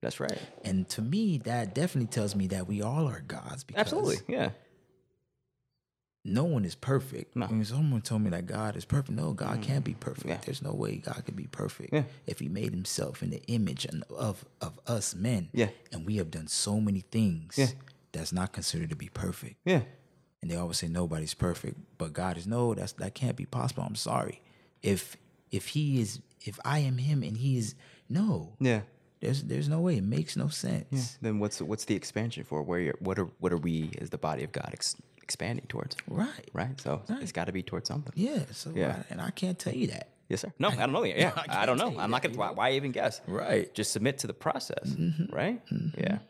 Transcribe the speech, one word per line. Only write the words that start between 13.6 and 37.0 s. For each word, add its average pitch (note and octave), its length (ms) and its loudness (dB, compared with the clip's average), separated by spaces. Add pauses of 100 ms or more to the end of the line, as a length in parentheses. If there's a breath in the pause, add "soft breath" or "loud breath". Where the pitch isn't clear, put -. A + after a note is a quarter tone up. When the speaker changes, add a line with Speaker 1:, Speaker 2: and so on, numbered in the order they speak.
Speaker 2:
and D#2+ 240 -6
of, G#2+ 340 -4 (160)
of D#2+ 180 -6 (100)
us A2+ 280 0
men. G2 380 2
Speaker 1:
Yeah. A2 160 4 (220)
Speaker 2:
And D#2+ 140 -6
we G#2+ 120 0
have E2+ 120 0
done D#2+ 180 -8
so G#2 340 2
many G2+ 200 2 (100)
things F#2 460 2
Speaker 1:
Yeah. C3+ 100 6 (440)
Speaker 2:
that's E2 220 -6
not F2+ 180 0
considered E2 380 -2
to D#2 80 -4
be F2 100 -10
perfect. F#2 560 -6
Speaker 1:
Yeah. F3 200 6 (580)
Speaker 2:
And E2+ 100 -4
they E2+ 60 -2
always E2+ 220 -2
say E2+ 100 -2
nobody's D#2+ 440 -2
perfect, - 440 -2 (200)
but D#2+ 140 -4
God F2+ 260 -2
is. E2+ 80 -8
No, A#2 280 2
that's, F#2+ 200 -4
that - 220 -6
can't B2+ 220 0
be - 80 -4
possible. B2 380 -2
I'm - 120 -4
sorry. - 460 -2 (400 soft breath)
If, - 340 2 (340)
if - 200 -2
he C#3+ 320 4
is, G#2+ 180 -2 (220)
if - 240 -8
I C#3+ 140 2
am C3 180 4
him C3+ 260 2
and F#2+ 140 -2
he C3 200 2
is, G#2+ 160 0 (360 loud breath)
no. C#3+ 500 2
Speaker 1:
Yeah. A#2+ 220 6 (400)
Speaker 2:
There's, C#3 220 2
there's C#3+ 260 0
no D#3+ 100 2
way. F3 160 4
It G2 80 2
makes C3 320 0
no - 140 2
sense. - 420 -2
Speaker 1:
Yeah. C3+ 120 2 (180)
Then G#2+ 180 2
what's, G#2 220 0
what's E2+ 240 -4
the G#2+ 100 4
expansion - 480 -2
for? D2+ 200 -2
Where F2 180 0
you're, D2+ 180 2
what F#2 180 0
are, F2+ 120 2 (100)
what F2 140 4
are F2 40 2
we D#2+ 340 0 (100)
as D#2+ 80 -8
the - 80 -8
body D2+ 260 -2
of - 80 -6
God - 220 -4
ex-, - 220 -2 (280)
expanding - 440 -4
towards? - 300 -4 (100)
Speaker 2:
Right. - 460 -2
Speaker 1:
Right. C3 260 -2
So - 300 -2